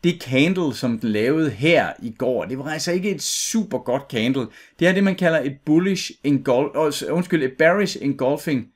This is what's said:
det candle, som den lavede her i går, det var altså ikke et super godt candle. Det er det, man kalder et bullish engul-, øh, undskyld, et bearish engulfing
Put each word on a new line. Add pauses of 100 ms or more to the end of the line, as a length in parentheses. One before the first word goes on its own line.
det
candle,
som
den
lavede
her (140)
i
går,
det
var
altså
ikke
et
super
godt
candle. (340)
Det
er
det,
man
kalder
et
bullish (120)
engul-,
øh,
undskyld,
et
bearish
engulfing (100)